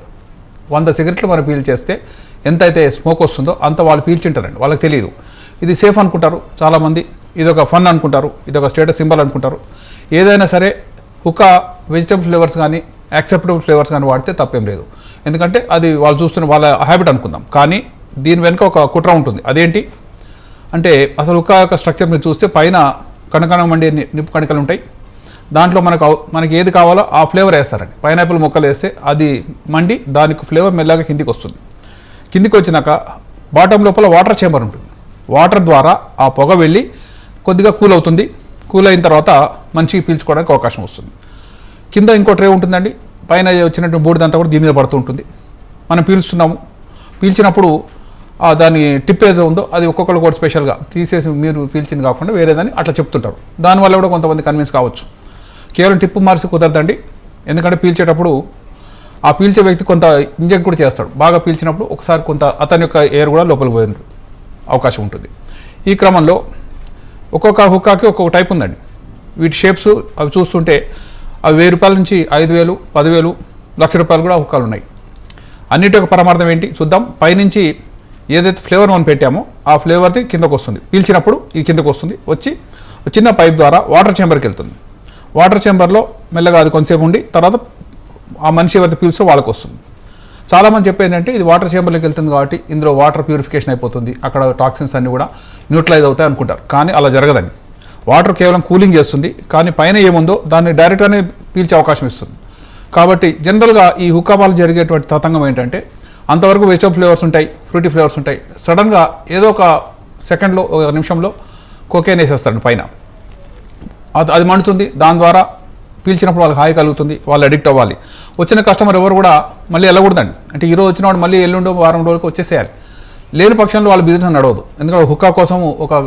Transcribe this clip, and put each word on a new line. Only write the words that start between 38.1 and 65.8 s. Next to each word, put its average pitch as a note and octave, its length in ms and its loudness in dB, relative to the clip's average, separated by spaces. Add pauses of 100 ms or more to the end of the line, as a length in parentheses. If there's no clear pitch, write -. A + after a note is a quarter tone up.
కూల్ G3 180 2
అయిన F3+ 120 2
తర్వాత D#3+ 300 2 (440)
మనిషికి E3 320 -2
పీల్చుకోవడానికి D#3+ 460 -2
అవకాశం A#2 300 -2
వస్తుంది. - 280 -16 (840)
కింద G#3 140 2
ఇంకో G#3+ 240 4
ట్రే G3 140 2
ఉంటుందండి. F#3 480 0 (360)
పైన F3+ 340 2
వచ్చినట్టు E3 340 -2
బూడిదంతా D#3+ 400 0
కూడా E3 100 0
దీని D#3 180 2
మీద D3 80 2
పడుతూ C#3 220 0
ఉంటుంది. B2+ 280 -6 (640)
మనం E3+ 120 0
పీల్చుతున్నాము, F3 560 0 (640)
పీల్చినప్పుడు F#3+ 600 2 (600)
ఆ E3 100 4
దాని D#3 460 2
టిప్ F#3 260 0
ఏదో F3 220 2
ఉందో E3 280 -2
అది E3+ 120 -2
ఒక్కొక్కరు E3+ 320 -2
కూడా D#3+ 140 2
స్పెషల్గా D#3 460 -4 (140)
తీసేసి E3+ 360 -4
మీరు D3 460 -4
పీల్చింది C#3+ 300 -6
కాకుండా D3+ 280 -4
వేరేదని E3+ 460 0
అట్లా D3+ 220 -4
చెప్తుంటారు. A2+ 360 -6 (240)
దానివల్ల F#3+ 360 4
కూడా F#3+ 120 0
కొంతమంది D#3+ 340 -2
కన్విన్స్ D3 300 -4
కావచ్చు. - 480 -6 (560)
కేవలం F#3+ 220 2
టిప్ F#3+ 200 -2
మార్చి F#3 300 0
కుదరదండి. D#3+ 500 0 (480)
ఎందుకంటే E3+ 300 -2
పీల్చేటప్పుడు E3 680 0 (800)
ఆ D3 60 4
పీల్చే G3 320 2
వ్యక్తి F#3 220 0
కొంత F3 200 0 (360)
ఇంజెక్ట్ F3 240 0
కూడా F3 160 -2
చేస్తాడు. C3 360 -2
బాగా E3+ 220 2
పీల్చినప్పుడు E3 540 -4
ఒకసారి D#3+ 300 -4
కొంత D3 220 -4
అతని D3 360 -2
యొక్క - 160 -2
ఎయిర్ D3 320 2
కూడా D#3+ 140 2
లోపలికి C3+ 320 0
పోయే A2 200 -2 (760)
అవకాశం B2 320 -2
ఉంటుంది. - 260 -12 (600)